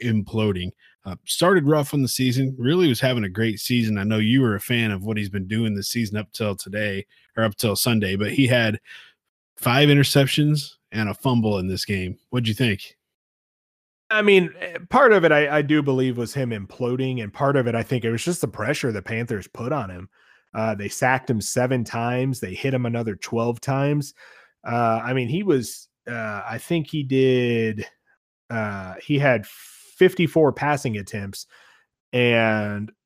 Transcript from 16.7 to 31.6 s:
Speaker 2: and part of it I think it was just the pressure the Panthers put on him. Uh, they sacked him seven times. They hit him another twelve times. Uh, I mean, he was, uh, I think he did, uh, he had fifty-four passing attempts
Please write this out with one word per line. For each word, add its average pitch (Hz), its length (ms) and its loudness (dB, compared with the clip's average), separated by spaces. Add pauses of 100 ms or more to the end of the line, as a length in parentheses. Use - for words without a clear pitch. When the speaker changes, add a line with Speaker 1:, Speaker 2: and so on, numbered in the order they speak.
Speaker 2:
and 104 120 -10
part 143 240 0
of 120 100 2
it 113 80 0
I 113 80 0
think 117 220 -2
it 113 60 0
was 117 120 -4
just 175 180 -4
the 143 60 0
pressure 117 440 -4
the 101 100 -6
Panthers 113 460 -6
put 123 240 -8
on 120 180 -4
him. 90 200 -14 (440)
Uh, 110 220 -2
they 101 120 -8
sacked 127 420 2
him 110 120 0
seven 127 420 -2
times. 123 560 -4
They 92 140 -8
hit 135 200 -2
him 123 120 -2
another 117 300 -4
twelve 117 440 -4
times. 143 540 -2 (520)
Uh, 117 380 0
I 123 100 -4
mean, 127 140 -2
he 170 160 -2
was, 135 440 -2 (220)
uh, 110 400 -8
I 113 80 -8
think 165 300 -4
he 151 160 -6
did, 123 800 2 (640)
uh, 101 520 -6
he 143 180 -2
had 123 260 2
fifty-four - 1080 2
passing 139 440 -2
attempts 101 500 -10 (640)